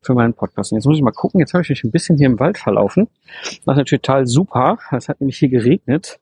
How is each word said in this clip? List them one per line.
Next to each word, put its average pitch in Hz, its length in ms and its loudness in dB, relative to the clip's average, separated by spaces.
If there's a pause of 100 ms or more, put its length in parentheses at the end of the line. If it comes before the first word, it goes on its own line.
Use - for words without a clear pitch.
für 127 140 -2
meinen 117 180 2
Podcast. - 380 -8
Und 107 60 -2
jetzt 107 80 -6
muss 151 120 4
ich 147 60 0
mal 113 80 2
gucken, - 280 -2
jetzt 147 140 0
habe 180 80 0
ich - 80 -6
mich - 140 -4
ein 113 80 -4
bisschen 170 260 0
hier 143 100 4
im 120 120 0
Wald - 180 0
verlaufen. 104 520 0 (340)
Das - 160 -12
ist - 80 -6
natürlich 135 340 2
total 135 240 2
super. 135 540 0 (120)
Es 127 180 -4
hat 147 100 -8
nämlich 135 180 -4
hier 143 120 2
geregnet 127 720 0